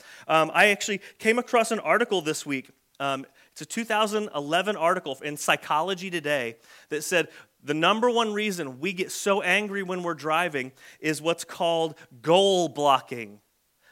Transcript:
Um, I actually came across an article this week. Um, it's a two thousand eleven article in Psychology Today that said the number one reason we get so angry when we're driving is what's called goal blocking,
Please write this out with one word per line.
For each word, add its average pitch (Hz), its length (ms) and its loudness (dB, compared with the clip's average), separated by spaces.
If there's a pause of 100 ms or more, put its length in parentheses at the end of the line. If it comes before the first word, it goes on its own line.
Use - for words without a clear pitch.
(280)
Um, 156 260 4
I 185 140 6
actually 202 340 0 (180)
came 226 180 2
across 233 340 2
an 214 80 -2
article 196 420 2
this 151 240 -4
week. 135 260 -6 (280)
Um, 135 260 -4 (260)
it's - 100 -18
a 156 40 -12
two 226 180 -6
thousand 214 520 0
eleven 170 400 0
article 165 480 0
in 147 120 -6
Psychology 170 720 -2
Today 143 460 -4 (340)
that 151 140 -6
said 165 240 0 (360)
the 147 100 -4
number 202 360 4
one 226 240 0
reason 175 460 -4
we 185 140 -4
get 175 180 -6
so 196 300 0
angry 196 420 0
when 180 180 -6
we're 170 140 -4
driving 147 560 -2 (280)
is 151 220 -4
what's 165 220 -2
called 165 520 -2 (260)
goal 180 480 4
blocking, 127 680 0 (520)